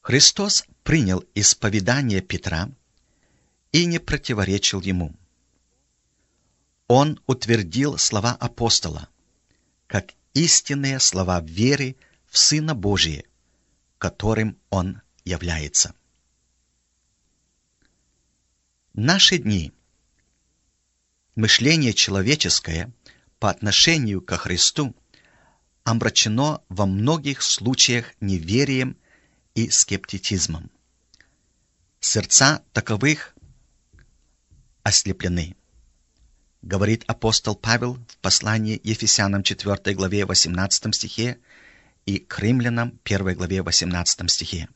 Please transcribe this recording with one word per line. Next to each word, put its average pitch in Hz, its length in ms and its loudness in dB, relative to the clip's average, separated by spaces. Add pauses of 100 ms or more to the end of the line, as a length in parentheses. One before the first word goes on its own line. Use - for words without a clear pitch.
Христос - 640 2 (180)
принял 98 420 2 (100)
исповедание 104 840 0
Петра 87 480 -6 (1000)
и 170 160 4
не 170 120 -2
противоречил 101 800 -2
ему. 90 340 -4 (1700)
Он 143 380 4
утвердил 117 720 0
слова 110 340 0
апостола, 85 760 -2 (800)
как - 280 -4 (200)
истинные 139 640 0
слова 90 420 0
веры 127 560 0 (300)
в - 100 -6
Сына 156 380 2
Божия, 87 500 0 (760)
которым 107 600 -2 (120)
Он 95 300 -2 (240)
является. 82 720 -4 (3000)
Наши 170 440 4
дни. 101 340 -2 (1600)
Мышление 120 600 4
человеческое 98 1000 0 (460)
по 107 120 -2
отношению 107 680 2
ко - 160 -6
Христу - 580 -2 (880)
омрачено 117 840 0
во 98 180 -2
многих 135 560 0
случаях 120 760 0
неверием 123 800 -2 (560)
и 117 160 -2
скептицизмом. 92 1000 -2 (1300)
Сердца - 600 2 (100)
таковых 117 600 -2 (1500)
ослеплены, 87 720 -2 (1080)
говорит 104 440 0
апостол 113 480 0
Павел 117 400 -2 (140)
в - 100 -20
послании 107 640 0
Ефесянам 104 600 0
четвертой 98 520 -2
главе 95 300 0
восемнадцатом 92 680 0
стихе - 460 -6 (680)
и 98 120 -2
к - 200 -12
Римлянам 120 640 0
первой 95 320 -2
главе 90 280 -4
восемнадцатом 87 640 -2
стихе. - 480 -4